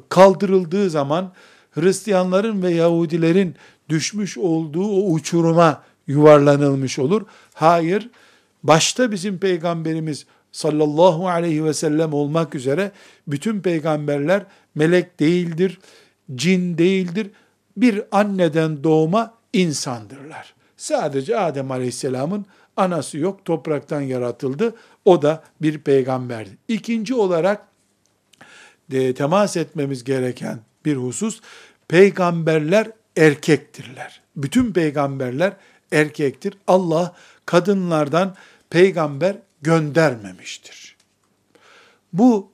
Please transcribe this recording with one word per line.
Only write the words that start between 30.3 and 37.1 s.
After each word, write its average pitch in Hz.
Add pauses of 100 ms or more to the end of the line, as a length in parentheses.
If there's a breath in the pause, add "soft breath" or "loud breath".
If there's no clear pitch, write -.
bir 147
husus, 127 (480 loud breath)
peygamberler 175 (260)
erkektirler. - (160)
Bütün 202
peygamberler 143 (400 soft breath)
erkektir. 151 (120)
Allah 175 (320 soft breath)